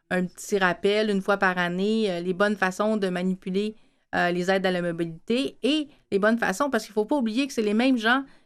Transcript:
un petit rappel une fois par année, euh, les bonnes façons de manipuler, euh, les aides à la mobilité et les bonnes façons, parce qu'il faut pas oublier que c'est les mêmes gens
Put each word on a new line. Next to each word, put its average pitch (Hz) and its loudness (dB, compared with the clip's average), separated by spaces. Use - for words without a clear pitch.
un 185 0
petit - -6
rappel 202 2
une 196 0
fois 202 0
par 185 2
année, 196 0
euh, 175 -4
les 180 -2
bonnes 202 2
façons 208 0
de 196 -2
manipuler, 185 -4
euh, 175 2
les 180 0
aides 190 2
à 185 2
la 180 -2
mobilité 170 -4
et 285 0
les 196 0
bonnes 220 4
façons, 247 0
parce 226 0
qu'il - -20
faut 214 0
pas 302 0
oublier 233 0
que 269 -14
c'est 240 -2
les 208 0
mêmes 247 4
gens 240 2